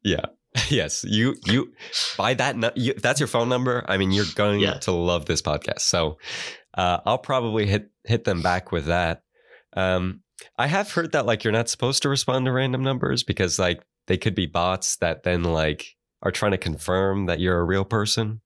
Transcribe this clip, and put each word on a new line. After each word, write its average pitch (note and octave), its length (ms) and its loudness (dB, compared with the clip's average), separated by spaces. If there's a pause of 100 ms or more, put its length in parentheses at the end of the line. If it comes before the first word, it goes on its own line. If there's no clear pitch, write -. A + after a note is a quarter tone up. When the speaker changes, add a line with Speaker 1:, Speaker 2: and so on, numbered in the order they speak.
Speaker 1:
Yeah. F#2+ 240 0
<laughs> - 40 -14 (400)
Yes. G2+ 360 0
You, A2+ 380 2
you, C3+ 300 0 (420)
by A2 160 0
that, B2+ 240 0
nu-, A#2 180 0
you, B2+ 220 0
if - 60 -8
that's C#3+ 180 2
your B2+ 60 2
phone A#2+ 240 0
number, B2 380 0
I F#2+ 100 2
mean, F#2+ 120 2
you're G2+ 140 4 (120)
going G#2 240 2
Speaker 2:
Yeah. - 180 0
Speaker 1:
to - 120 -4
love F2 360 0
this E2 160 -2
podcast. - 380 -4
So, D#2+ 360 0 (560)
uh, F2+ 320 0
I'll B2 140 2
probably A2+ 480 0
hit, G#2 240 0 (140)
hit A2+ 200 0
them F2+ 160 0
back F2+ 320 0
with D#2 140 -2
that. E2+ 340 0 (560)
Um, F#2 460 0 (340)
I B2+ 100 0
have G3 260 -2
heard E3 200 -2
that, C#3 140 2
like, A2 180 0
you're A2 80 2
not A#2 160 0
supposed C3 360 -2
to C#3+ 40 0
respond C3 380 0
to C3 60 0
random B2+ 300 0
numbers C3 400 0
because, - 360 -2
like, F2 240 0 (240)
they F#2+ 100 2
could G2 180 -2
be F#2 120 0
bots F2 500 -2
that E2 280 -2
then, F2+ 200 2
like, D#2 500 0 (280)
are G2 100 0
trying G#2 200 0
to F#2 60 0
confirm F#2+ 680 -2
that E2+ 120 -2
you're F2+ 200 2
a F2 60 2
real F#2+ 200 0
person. A2 600 -2